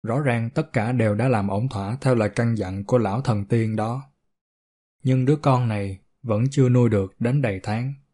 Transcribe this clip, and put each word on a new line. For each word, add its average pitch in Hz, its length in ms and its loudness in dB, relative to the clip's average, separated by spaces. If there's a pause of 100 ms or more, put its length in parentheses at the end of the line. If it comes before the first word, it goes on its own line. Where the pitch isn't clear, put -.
Rõ 113 180 -2
ràng 117 300 -2
tất - 220 -4
cả 117 200 0
đều 113 220 2
đã 117 140 0
làm 104 200 2
ổn 107 200 -2
thỏa 101 320 -6
theo 131 140 2
lời 107 220 2
căn 117 180 0
dặn 98 300 -4
của 127 140 2
lão 107 220 0
thần 107 240 -2
tiên 110 320 0
đó. 117 340 -6 (920)
Nhưng 127 220 2
đứa 147 180 4
con 123 260 2
này 101 320 -4 (220)
vẫn 110 280 0
chưa 131 180 2
nuôi 123 200 4
được 98 320 -2
đến 135 220 0
đầy 98 200 -2
tháng. 123 320 -4 (200)